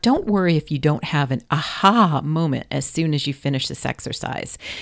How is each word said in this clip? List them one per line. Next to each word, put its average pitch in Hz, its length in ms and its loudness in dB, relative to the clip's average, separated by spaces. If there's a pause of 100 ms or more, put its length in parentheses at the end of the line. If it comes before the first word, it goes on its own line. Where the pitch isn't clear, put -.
don't 254 240 2
worry 185 300 4
if - 140 -2
you 147 80 -2
don't 147 240 2
have 143 300 0
an 131 180 -4
aha 175 720 2
moment 156 480 -2
as 139 140 -4
soon 165 280 -2
as 147 140 -2
you 139 80 -2
finish 139 320 -2
this - 180 -6
exercise. - 720 -6 (260)